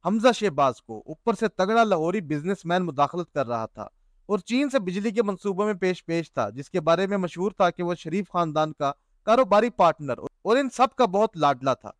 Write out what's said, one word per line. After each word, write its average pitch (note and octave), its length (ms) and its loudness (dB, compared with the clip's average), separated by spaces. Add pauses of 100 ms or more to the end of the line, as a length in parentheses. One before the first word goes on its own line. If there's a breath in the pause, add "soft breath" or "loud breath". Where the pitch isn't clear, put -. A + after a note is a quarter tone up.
हमजा A3+ 260 4
शहबाज C#3+ 480 0
को, A2 280 -14
ऊपर G3 280 -4
से A3 120 -4
तगड़ा G#3+ 360 2
लाहौरी F3+ 380 0
बिजनेसमैन E3 600 -2
मुदाखलत D#3 540 -2
कर C#3 100 0
रहा A2+ 200 -4
था - 240 -14 (400)
और G3+ 100 0
चीन B3+ 300 -2
से C4+ 100 0
बिजली G3 320 -4
के A3 120 0
मंसूबों G3 420 -2
में G#3 120 -2
पेश F#3 240 -2
पेश E3 280 -4
था, A2+ 200 -4
जिसके C#3 300 -6
बारे E3+ 280 2
में G3+ 100 -2
मशहूर F3+ 440 -4
था F3 80 4
कि F3 140 -6
वो F3 120 -2
शरीफ F3 380 -4
खानदान D#3 380 0
का C#3+ 200 -4 (360)
कारोबारी A3 420 4
पार्टनर D3+ 520 0 (240)
और A3 120 4
इन C#4 120 0
सब B3+ 240 0
का B3+ 120 2
बहुत G3+ 320 0
लाडला C3+ 380 2
था। - 140 -18 (100)